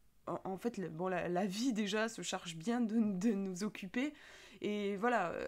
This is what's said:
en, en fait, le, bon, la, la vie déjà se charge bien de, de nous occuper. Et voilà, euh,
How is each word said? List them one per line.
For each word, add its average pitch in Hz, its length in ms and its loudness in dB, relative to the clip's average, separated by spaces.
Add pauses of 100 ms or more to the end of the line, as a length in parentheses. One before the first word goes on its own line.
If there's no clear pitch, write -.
(280)
en, 170 160 -4
en 185 140 -2
fait, - 180 -2
le, 175 140 -2
bon, 165 180 -2
la, 175 220 2
la 175 160 2
vie 220 260 2
déjà 214 380 2
se 175 120 -8
charge 175 360 -4
bien 233 240 2
de, 220 180 4
de 208 320 4
nous 190 320 0
occuper. 247 500 -2 (460)
Et 208 380 0
voilà, 208 320 2
euh, - 180 -4